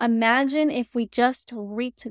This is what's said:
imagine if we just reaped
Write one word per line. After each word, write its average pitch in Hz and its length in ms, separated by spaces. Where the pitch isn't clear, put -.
imagine 254 680
if 247 240
we 233 140
just 247 480
reaped 220 560